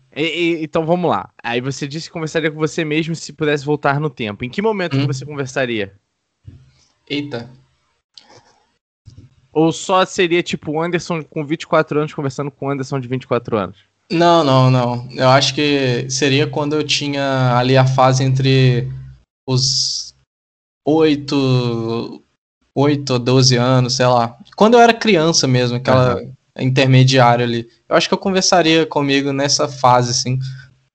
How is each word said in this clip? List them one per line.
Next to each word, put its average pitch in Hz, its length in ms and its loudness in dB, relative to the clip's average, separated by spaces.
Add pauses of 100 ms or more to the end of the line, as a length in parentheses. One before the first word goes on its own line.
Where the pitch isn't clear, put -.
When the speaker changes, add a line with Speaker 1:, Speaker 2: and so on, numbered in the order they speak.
(160)
Speaker 1:
E, 135 60 -4
e, 165 420 -2
então 160 220 -2
vamos 170 240 0
lá, 98 220 -4 (120)
aí 120 160 -4
você 135 280 -6
disse 151 200 -10
que - 60 -18
conversaria 160 380 -4
com 151 80 -12
você 160 260 -2
mesmo 156 300 -4
se - 180 -14
pudesse 151 320 -2
voltar 143 340 0
no 151 120 -4
tempo, 107 340 -8
em 127 40 -8
que - 120 -8
momento 196 340 -2
Speaker 2:
Hum. 135 60 0
Speaker 1:
que 139 60 0
você 135 180 -6
conversaria? 127 640 -6 (1160)
Speaker 2:
Eita. 139 400 -8 (2000)
Speaker 1:
Ou 160 200 2
só 185 340 0
seria 175 380 0
tipo - 300 -8
o 156 80 -4
Anderson 170 420 -4
com 156 200 -8
vinte 151 200 -6
e - 40 -18
quatro 156 300 0
anos 151 160 -4
conversando 143 380 -6
com - 160 -10
o - 20 -2
Anderson 139 300 -4
de 123 80 -8
vinte 127 160 -6
e - 40 -20
quatro 117 300 -2
anos? 98 200 -6 (340)
Speaker 2:
Não, 339 320 4
não, 131 260 4
não. 123 460 0
Eu 131 140 2
acho 139 260 2
que 135 520 0
seria 139 380 0
quando 147 300 -4
eu 151 80 0
tinha 139 760 -2
ali 127 180 2
a 131 120 4
fase 131 360 2
entre 131 640 2 (600)
os - 640 -2 (720)
oito, 131 1400 0 (520)
oito 139 400 0
a - 20 2
doze 127 400 4
anos, 123 380 2
sei 127 100 2
lá. 120 320 2 (180)
Quando 220 200 4
eu 240 40 6
era 233 140 6
criança 165 540 2
mesmo, 123 300 0
aquela 127 360 2
Speaker 1:
Aham. 120 180 -8 (260)
Speaker 2:
intermediária 131 880 4
ali. 117 220 -4 (220)
Eu 160 80 2
acho 170 100 0
que - 60 -6
eu 190 40 2
conversaria 175 680 2
comigo 139 480 0
nessa 139 340 -2
fase, 123 440 2
assim, 127 280 -4 (560)